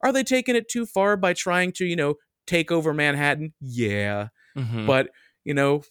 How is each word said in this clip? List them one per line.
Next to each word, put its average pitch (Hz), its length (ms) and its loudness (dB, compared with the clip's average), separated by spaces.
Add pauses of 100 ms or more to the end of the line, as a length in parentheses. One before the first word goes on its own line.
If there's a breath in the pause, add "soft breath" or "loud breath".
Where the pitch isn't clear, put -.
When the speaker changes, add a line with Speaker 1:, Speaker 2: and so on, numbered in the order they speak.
Speaker 1:
Are 262 120 2
they 269 100 2
taking 254 320 0
it 233 140 -2
too 233 160 -4
far 202 320 2
by 185 160 0
trying 180 400 0
to, 185 120 -4
you 170 120 -2
know, 147 180 0 (320 soft breath)
take 170 240 2
over 160 220 2
Manhattan? 147 640 0
Yeah. 104 680 -2 (260 soft breath)
Speaker 2:
Mm-hmm. 113 300 -4
Speaker 1:
But, 135 240 2 (340 soft breath)
you 147 120 -4
know, 143 360 2